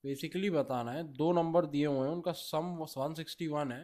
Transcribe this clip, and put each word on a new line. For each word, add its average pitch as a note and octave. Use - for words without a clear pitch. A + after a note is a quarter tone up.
basically D#3
बताना B2+
है, D#3+
दो D#3
नंबर E3+
दिए D3
हुए C3+
हैं, D#3
उनका F3
सम D#3+
वन D3
सिक्सटी D#3+
वन D3
है B2+